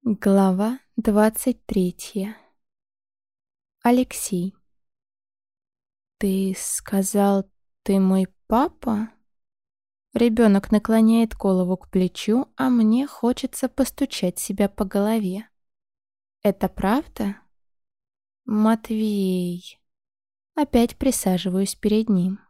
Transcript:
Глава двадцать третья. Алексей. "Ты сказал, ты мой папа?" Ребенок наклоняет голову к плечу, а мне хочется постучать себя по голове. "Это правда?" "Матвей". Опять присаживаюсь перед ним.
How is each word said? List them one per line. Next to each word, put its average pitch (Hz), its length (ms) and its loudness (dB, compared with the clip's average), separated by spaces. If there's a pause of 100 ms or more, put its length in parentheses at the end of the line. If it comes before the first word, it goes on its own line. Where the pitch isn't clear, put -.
Глава 196 760 2 (160)
двадцать 220 680 0
третья. 190 720 -4 (1500)
Алексей. 240 680 -2 (1700)
"Ты 190 400 -2
сказал, 196 880 -2 (360)
ты 196 160 2
мой 190 260 2 (220)
папа?" 226 640 -2 (1000)
Ребенок 226 600 4
наклоняет 226 640 2
голову 185 400 0
к - 120 -20
плечу, 208 680 0
а 262 120 0
мне 240 380 4
хочется - 600 -4
постучать - 720 -4
себя 202 280 -2
по - 160 -4
голове. 202 640 -2 (920)
"Это 196 260 0
правда?" 208 680 -4 (1080)
"Матвей". 208 1400 -2 (760)
Опять 247 400 0
присаживаюсь 190 800 -2
перед 214 320 0
ним. 185 420 0